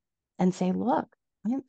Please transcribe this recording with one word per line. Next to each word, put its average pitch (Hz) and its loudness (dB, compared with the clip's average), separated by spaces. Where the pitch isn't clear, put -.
and 180 4
say, 185 0
"Look, 202 0
I'm, 254 -2